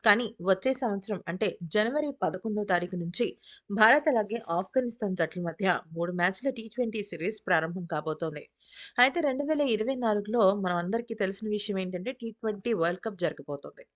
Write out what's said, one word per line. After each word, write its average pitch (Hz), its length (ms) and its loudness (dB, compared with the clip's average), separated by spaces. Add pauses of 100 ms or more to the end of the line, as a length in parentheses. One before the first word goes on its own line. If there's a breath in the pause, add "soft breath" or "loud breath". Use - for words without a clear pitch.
కానీ 226 220 4 (160)
వచ్చే 190 320 2
సంవత్సరం 202 540 -2
అంటే 185 200 -2 (200)
జనవరి 254 480 0
పదకొండో 202 480 -2
తారీఖు 180 340 0
నుంచి 175 280 -2 (440 loud breath)
భారత్ 226 380 6
అలాగే 220 300 2 (120)
ఆఫ్ఘనిస్తాన్ 196 680 0
జట్ల 175 240 0
మధ్య 170 340 0 (140)
మూడు 170 220 -2
మ్యాచ్ల 185 380 0
టీ 226 180 -6
ట్వంటీ 220 360 -2
సిరీస్ 180 380 -4
ప్రారంభం 170 440 0
కాబోతోంది. 156 580 -4 (540 loud breath)
అయితే 269 240 4
రెండు 277 240 0
వేల 294 240 2
ఇరవై 220 260 0
నాలుగులో 214 480 2 (120)
మనం 180 220 0
అందరికీ 220 380 -2
తెలిసిన 208 340 -4
విషయం 202 300 -2
ఏంటంటే 185 340 -4
టీ 233 180 -8
ట్వంటీ 220 420 -2
వరల్డ్ 175 300 0
కప్ 214 160 -6
జరగబోతోంది. 143 680 -6 (100)